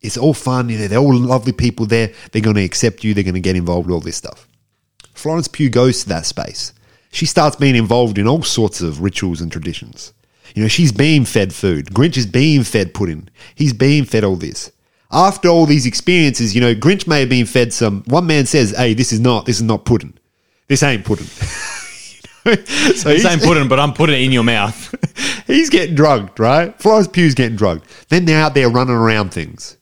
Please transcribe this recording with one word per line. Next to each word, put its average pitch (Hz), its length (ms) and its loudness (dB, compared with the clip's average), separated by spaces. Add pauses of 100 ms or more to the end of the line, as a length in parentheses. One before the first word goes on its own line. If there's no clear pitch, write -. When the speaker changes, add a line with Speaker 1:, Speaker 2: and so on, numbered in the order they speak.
Speaker 1:
It's - 160 -8
all 139 160 2
fun. 127 340 -4
You 113 100 -4
know, 107 80 -6
they're 101 140 0
all 139 160 4
lovely 123 360 0
people 113 340 -2
there. 113 260 0 (180)
They're 113 120 -2
gonna 104 200 2
accept 95 400 -2
you. 107 100 -2
They're 101 120 0
gonna 92 160 -4
get 92 160 -2
involved 87 320 -2
with 90 60 0
all 82 60 -2
this 82 160 -10
stuff." - 300 -16 (680)
Florence 160 340 -4
Pugh 143 220 0
goes 123 340 2
to - 60 -12
that 82 160 -6
space. - 460 -10 (380)
She - 160 -4
starts 151 300 2
being 139 180 2
involved 113 440 2
in 101 100 2
all 156 160 0
sorts - 360 -2
of 78 200 -6
rituals 90 400 -4
and 85 100 -6
traditions. - 640 -12 (420)
You 104 80 -2
know, 110 60 2
she's 151 240 2
being 139 340 4
fed 95 260 0
food. 80 360 -2
Grinch 131 280 0
is 127 100 -2
being 135 380 2
fed 98 300 -4
pudding. 85 340 -6 (260)
He's 143 200 0
being 135 320 2
fed 107 180 0
all 98 120 0
this. - 360 -12 (400)
After 185 360 2
all 165 180 4
these 147 180 2
experiences, 127 680 0
you 120 80 2
know, 120 120 2
Grinch 170 320 0
may 151 140 0
have 131 80 0
been 123 180 2
fed 120 260 0
some, 101 340 -2
one 165 200 0
man 151 200 2
says, 123 240 2
"Hey, 120 240 0
this 120 180 -2
is 110 80 0
not, 120 240 2
this 117 120 -2
is 104 60 -4
not 110 220 -2
pudding. 110 300 -2 (540)
This 139 140 0
ain't 123 220 0
pudding." - 280 -4
<laughs> - 40 -20 (1120)
You 233 60 2
know? 202 120 0
So 285 460 0
Speaker 2:
This 160 120 4
Speaker 1:
he's - 40 0
Speaker 2:
ain't 170 160 2
pudding, 156 260 2
but 131 100 2
I'm 143 140 0
putting 151 220 0
it 127 100 0
in 131 80 2
your 123 120 2
mouth. 113 500 -2 (500)
Speaker 1:
<laughs> - 20 -20
he's 311 220 2
getting 175 260 0
drugged, 139 460 2
right? 143 400 2
Florence 214 280 4
Pugh's 165 260 2
getting 117 220 0
drugged. 92 280 -2 (240)
Then 175 160 2
they're 156 180 2
out 151 120 0
there 131 160 4
running 123 240 0
around 110 400 0
things - 480 -12